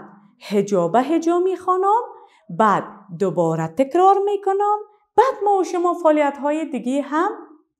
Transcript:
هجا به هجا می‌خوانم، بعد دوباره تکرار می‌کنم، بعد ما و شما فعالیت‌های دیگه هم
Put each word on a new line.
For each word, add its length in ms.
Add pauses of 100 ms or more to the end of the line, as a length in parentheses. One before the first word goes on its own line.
(400)
هجا 480
به 140
هجا 360
می‌خوانم، 640 (480)
بعد 340 (340)
دوباره 500
تکرار 560
می‌کنم، 540 (380)
بعد 280
ما 120
و 80
شما 300
فعالیت‌های 760
دیگه 320
هم 280 (500)